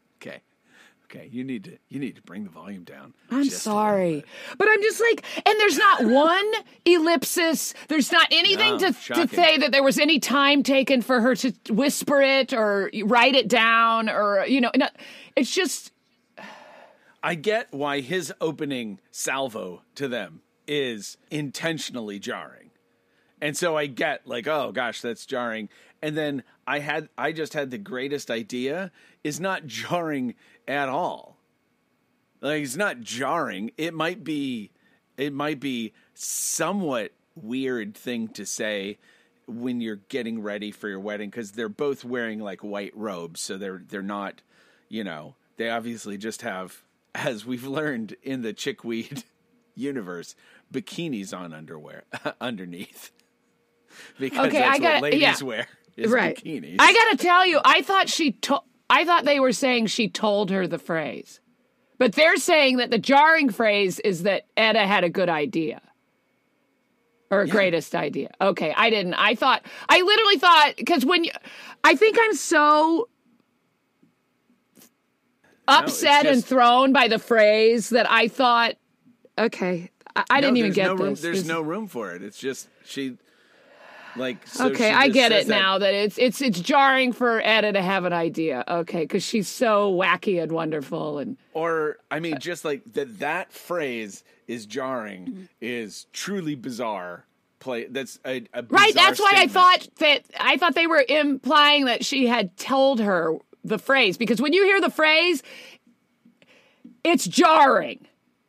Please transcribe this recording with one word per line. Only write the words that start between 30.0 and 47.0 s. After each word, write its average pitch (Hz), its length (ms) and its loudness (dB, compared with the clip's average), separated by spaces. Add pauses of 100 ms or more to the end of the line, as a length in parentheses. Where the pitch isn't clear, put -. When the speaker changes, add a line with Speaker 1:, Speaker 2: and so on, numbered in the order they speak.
Speaker 1:
at 139 200 -2
all. 135 500 -6 (1040)
Like, 151 220 -4
it's 131 140 -8
not 170 240 -4
jarring. 117 760 -6
It 165 160 -6
might 160 300 -6
be, 135 480 -8 (460)
it 143 160 -6
might 147 260 -6
be 120 340 -8 (200)
somewhat 160 1000 -6 (240)
weird 123 600 -6
thing 117 340 -8
to 101 160 -14
say 104 520 -6 (500)
when 120 340 -8
you're 107 180 -8 (100)
getting 113 320 -8
ready 104 300 -8
for 107 160 -14
your 98 120 -10
wedding, 104 300 -10
'cause 101 220 -14
they're 110 180 -8
both 139 360 -6
wearing, 117 340 -6
like, 98 240 -12
white 101 320 -10
robes. 90 460 -10
So 98 160 -10
they're, 95 280 -12
they're 101 160 -12
not, 101 400 -10 (480)
you 110 140 -10
know, 80 320 -14 (220)
they 113 120 -6
obviously 113 480 -8
just 107 240 -12
have, 92 420 -12 (300)